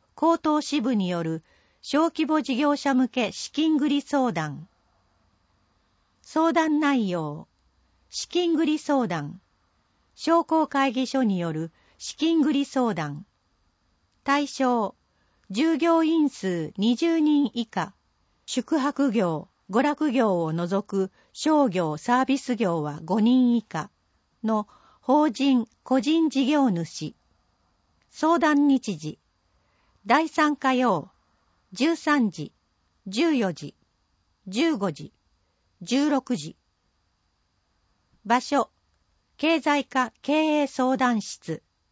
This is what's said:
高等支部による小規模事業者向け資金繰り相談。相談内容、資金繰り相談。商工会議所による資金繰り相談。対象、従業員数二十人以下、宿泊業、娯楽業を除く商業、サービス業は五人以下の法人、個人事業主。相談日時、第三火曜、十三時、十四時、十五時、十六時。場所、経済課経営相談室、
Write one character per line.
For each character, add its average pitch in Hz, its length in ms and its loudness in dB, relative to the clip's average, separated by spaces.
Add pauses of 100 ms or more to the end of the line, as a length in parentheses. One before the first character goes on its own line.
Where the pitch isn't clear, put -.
(160)
高 330 240 2
等 302 200 0
支 285 220 -4
部 247 140 0
に 196 120 0
よ 175 140 -2
る 160 220 -6 (400)
小 302 220 0
規 320 200 -2
模 311 160 0
事 - 140 -4
業 285 200 2
者 277 200 -2
向 254 140 2
け 233 220 -4
資 - 200 -14
金 311 260 0
繰 294 120 0
り 285 120 0
相 262 320 -2
談。 156 340 -8 (1600)
相 330 280 0
談 311 280 2
内 269 320 0
容、 156 360 -6 (600)
資 - 180 -12
金 339 280 0
繰 320 100 2
り 302 140 0
相 269 280 0
談。 165 320 -6 (760)
商 330 280 2
工 320 220 0
会 269 280 0
議 262 120 -2
所 269 160 -2
に 202 160 2
よ 170 160 -2
る 160 180 -6 (280)
資 - 180 -14
金 330 240 2
繰 285 120 2
り 277 120 0
相 240 300 -2
談。 151 320 -8 (960)
対 285 240 0
象、 247 460 0 (580)
従 311 260 2
業 330 260 2
員 311 260 2
数 170 460 -6
二 226 220 2
十 330 220 0
人 294 340 2
以 233 120 -4
下、 - 300 -6 (500)
宿 - 320 -2
泊 277 360 0
業、 175 340 -2 (220)
娯 202 120 2
楽 294 300 0
業 214 320 2
を 156 80 -2
除 175 340 -2
く 190 280 -4 (180)
商 302 380 2
業、 165 260 -2
サ 247 280 0
ー - 20 0
ビ 269 120 0
ス 247 200 -4
業 175 260 0
は 147 220 -8
五 185 160 0
人 240 340 4
以 226 80 0
下 165 260 -8 (540)
の 214 240 -2 (320)
法 294 300 2
人、 262 360 2 (180)
個 254 180 0
人 320 280 2
事 269 160 0
業 277 260 2
主。 165 440 -6 (920)
相 330 280 0
談 294 300 2
日 247 300 0
時、 151 200 -10 (880)
第 285 220 2
三 302 300 0
火 262 160 0
曜、 240 360 0 (640)
十 285 240 0
三 285 340 0
時、 156 220 -12 (560)
十 240 260 0
四 214 200 0
時、 - 220 -14 (760)
十 285 260 0
五 190 160 -2
時、 147 220 -14 (680)
十 269 280 0
六 262 260 -2
時。 156 220 -12 (1700)
場 233 160 2
所、 - 300 -2 (640)
経 320 240 2
済 294 240 0
課 254 260 -4 (100)
経 285 120 -2 (300)
営 277 40 -2
相 262 300 0
談 240 240 2
室、 - 420 -12 (280)